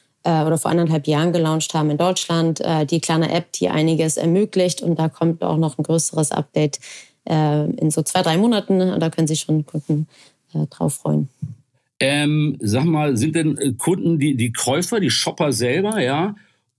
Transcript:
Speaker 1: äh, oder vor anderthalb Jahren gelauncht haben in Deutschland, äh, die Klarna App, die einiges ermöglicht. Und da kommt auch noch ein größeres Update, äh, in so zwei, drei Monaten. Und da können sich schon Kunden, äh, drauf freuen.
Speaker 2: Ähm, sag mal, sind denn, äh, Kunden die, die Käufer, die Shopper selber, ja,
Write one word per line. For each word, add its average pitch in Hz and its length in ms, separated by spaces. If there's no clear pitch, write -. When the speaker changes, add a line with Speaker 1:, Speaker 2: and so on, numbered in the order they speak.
Speaker 1:
äh, 160 200
oder 156 140
vor - 120
anderthalb 160 380
Jahren 156 240
gelauncht 160 420
haben 151 180
in 147 60
Deutschland, 170 640
äh, 156 260
die 165 140
Klarna 160 300
App, 175 240
die 175 160
einiges 160 480
ermöglicht. 180 640
Und 165 180
da 160 80
kommt 165 360
auch 165 120
noch 156 220
ein 156 60
größeres 160 500
Update, 151 480
äh, 151 480
in - 180
so 156 120
zwei, 185 200
drei 170 140
Monaten. 202 460
Und 180 180
da 160 100
können 160 180
sich 151 120
schon 156 260
Kunden, 151 420
äh, 156 160
drauf 156 260
freuen. 151 340
Speaker 2:
Ähm, 147 580
sag 113 240
mal, 151 320
sind 151 220
denn, 160 200
äh, 139 200
Kunden 170 420
die, 143 160
die 117 160
Käufer, 170 480
die 156 120
Shopper - 420
selber, 165 480
ja, 156 340